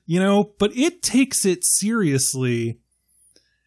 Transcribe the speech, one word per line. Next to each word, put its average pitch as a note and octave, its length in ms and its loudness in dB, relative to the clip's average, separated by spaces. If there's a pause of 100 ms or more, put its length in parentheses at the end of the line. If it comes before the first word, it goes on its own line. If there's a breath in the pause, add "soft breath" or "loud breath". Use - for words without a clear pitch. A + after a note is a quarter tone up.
you E3 140 0
know? G3+ 400 2
But G#3 180 -2
it D#4 240 0
takes C4 460 0
it F3+ 180 0
seriously C3 1160 -2 (880)